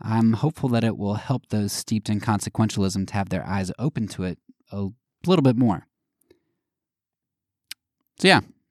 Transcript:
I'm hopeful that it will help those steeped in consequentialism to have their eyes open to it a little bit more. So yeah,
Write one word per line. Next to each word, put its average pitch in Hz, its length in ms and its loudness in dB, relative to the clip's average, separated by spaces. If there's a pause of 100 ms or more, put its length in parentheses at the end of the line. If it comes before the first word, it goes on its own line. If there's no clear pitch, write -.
I'm 113 320 2
hopeful 135 360 -2
that 117 140 2
it 113 140 0
will 101 180 -2
help 123 320 -4
those 104 240 -2
steeped - 380 -4
in 104 100 0
consequentialism 98 880 -2
to - 60 -14
have 98 160 -2
their 92 180 -4
eyes 95 320 -4
open 117 300 -4
to - 140 -8
it 90 140 -4 (320)
a 101 200 -6 (360)
little 170 180 4
bit 127 120 6
more. 113 320 2 (2250)
So - 80 4
yeah, 180 140 8 (280)